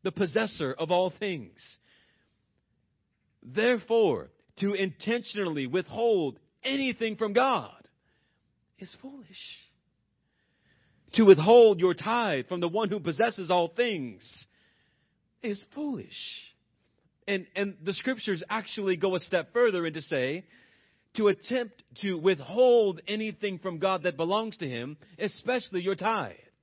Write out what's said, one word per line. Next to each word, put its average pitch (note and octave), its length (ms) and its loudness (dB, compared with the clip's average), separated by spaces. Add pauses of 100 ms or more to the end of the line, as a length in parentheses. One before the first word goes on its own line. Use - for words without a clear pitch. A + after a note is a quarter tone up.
the F#3 80 -4
possessor F3 640 -2
of D#3+ 140 -4
all F3+ 260 0
things. D#3+ 400 -8 (1800)
Therefore, E3+ 880 0 (280)
to G3+ 140 0
intentionally F#3+ 920 -4
withhold F3+ 760 -2 (220)
anything B3+ 540 -4
from A3 160 -4
God G#3 560 -2 (920)
is F#3 240 -18
foolish. C4+ 240 -18 (1900)
To A3+ 100 6
withhold G3+ 560 10
your F3+ 140 4
tithe G#3 540 -2
from F3+ 120 -6
the F3 80 0
one G3 220 -2
who G3+ 100 -4
possesses E3+ 500 -2
all F3 200 2
things E3+ 760 -6 (960)
is G3+ 220 -8 (100)
foolish. C#4 440 -10 (1120)
And, G3 180 -4 (100)
and G3 280 -4
the F#3+ 100 -6
scriptures A3 560 -4
actually G3+ 480 -4
go F#3 180 0
a F3 40 -2
step - 340 -4
further G#3 320 2
and D#3+ 80 -4
to D#3 80 -10
say, C#3+ 440 -4 (720)
to G#3 120 4
attempt A#3+ 520 -4 (200)
to F#3+ 160 -2
withhold F#3+ 920 4
anything G#3 520 -6
from F3 200 -8
God F#3+ 240 -2
that E3+ 140 -2
belongs G3+ 400 -2
to D#3 100 -8
him, B2+ 300 -8 (200)
especially G#3 640 -6
your F#3+ 140 -2
tithe E3+ 380 -4 (300)